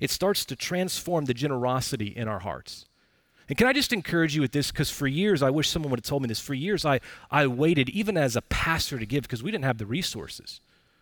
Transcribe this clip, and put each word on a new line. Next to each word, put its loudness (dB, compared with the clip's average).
it -2
starts 0
to -8
transform -2
the 2
generosity -2
in -6
our -4
hearts. -10
And -4
can 8
I 6
just 0
encourage 2
you 2
with 2
this? 0
'Cause -2
for -2
years, 2
I 6
wish 2
someone -2
would 0
have -8
told -2
me 0
this. -2
For -6
years, 0
I, 4
I 4
waited, 4
even 0
as 2
a 0
pastor, 0
to -4
give -2
'cause -6
we -4
didn't -2
have 0
the -6
resources. -6